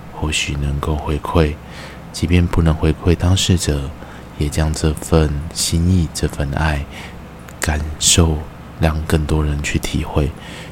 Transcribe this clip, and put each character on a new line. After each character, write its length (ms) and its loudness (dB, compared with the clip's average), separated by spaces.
或 200 -2
许 280 -2
能 200 0
够 160 0
回 220 -2
馈， 360 2
即 160 -4
便 200 6
不 160 2
能 120 6
回 180 2
馈 220 2
当 220 4
事 220 4
者， 240 0
也 100 2
将 240 0
这 220 2
份 360 4
心 360 2
意、 260 4
这 120 -2
份 260 -2
爱、 320 0
感 180 0
受 380 4
让 220 2
更 240 2
多 180 2
人 180 0
去 160 -2
体 240 -2
会， 300 0